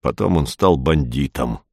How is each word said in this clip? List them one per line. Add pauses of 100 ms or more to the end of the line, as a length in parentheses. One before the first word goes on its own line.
Потом
он
стал
бандитом (120)